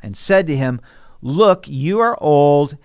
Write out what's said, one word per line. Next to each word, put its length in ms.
and 140
said 320
to 80
him, 240
"Look, 460
you 320
are 200
old, 640